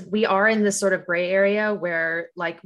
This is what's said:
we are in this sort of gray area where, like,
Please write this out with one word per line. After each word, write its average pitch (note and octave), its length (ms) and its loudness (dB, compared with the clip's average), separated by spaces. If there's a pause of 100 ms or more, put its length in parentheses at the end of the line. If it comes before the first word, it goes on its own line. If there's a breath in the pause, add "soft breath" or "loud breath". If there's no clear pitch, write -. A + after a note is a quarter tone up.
we G#3 200 0
are G3 200 2
in A3 160 2
this G3+ 160 0
sort G3 140 2
of F3+ 140 -4
gray F3 240 -2
area G3+ 420 2
where, E3 640 -4
like, E3+ 300 -6